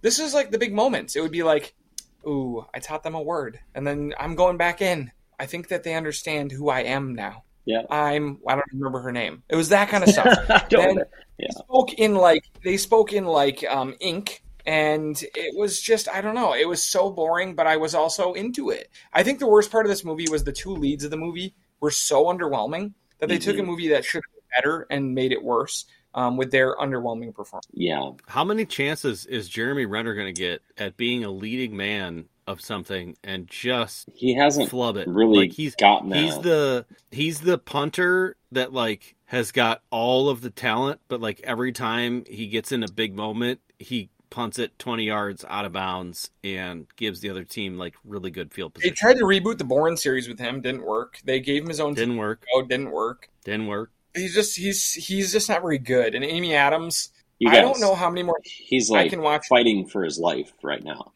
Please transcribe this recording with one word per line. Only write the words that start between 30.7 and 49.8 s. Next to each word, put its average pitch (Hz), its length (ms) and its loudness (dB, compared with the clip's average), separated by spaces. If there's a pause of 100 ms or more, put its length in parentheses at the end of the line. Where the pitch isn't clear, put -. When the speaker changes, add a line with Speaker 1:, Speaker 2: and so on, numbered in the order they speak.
Speaker 3:
at 98 200 -8
being 120 260 -2
a 104 80 -6
leading 107 440 -6
man 98 500 -6 (220)
of 95 140 -10
something 90 600 -10
and 95 240 -10
just 120 640 -6
Speaker 2:
He 123 220 0
hasn't 143 340 2
Speaker 3:
flub 120 280 -2
it? 87 100 -4
Speaker 2:
really 101 400 6
Speaker 3:
Like, 85 60 -8
he's, 151 220 -6
Speaker 2:
gotten 101 380 6
Speaker 3:
he's 156 220 0
Speaker 2:
that. - 80 -10
Speaker 3:
the, 143 420 2 (260)
he's 151 300 -4
the 175 160 2
punter 180 760 -2 (160)
that, 127 220 -2
like, 113 420 -4 (100)
has 123 260 -4
got 113 300 2 (100)
all 127 380 2
of 120 120 -4
the 123 100 -10
talent, 127 560 -2
but, 123 140 -6
like, 107 220 -6
every 127 280 -4
time 120 560 -4
he 107 200 -12
gets 110 240 -6
in 120 120 -2
a 107 80 -6
big 104 240 -6
moment, 110 440 -4 (200)
he 110 300 -10 (200)
punts 117 300 -8
it - 180 -6
twenty 113 280 -6
yards 104 420 -4
out 101 180 -6
of 92 60 -10
bounds 92 580 -6 (140)
and 92 440 -10 (100)
gives 104 240 -6
the 104 80 -8
other 92 160 -10
team, 95 320 -10
like, 90 260 -10
really 98 280 -10
good 85 220 -12
field 87 220 -10
Speaker 1:
They 180 140 -2
Speaker 3:
position. - 60 -8
Speaker 1:
tried 247 220 6
to 247 60 0
reboot 196 340 0
the - 60 -8
Bourne 147 340 0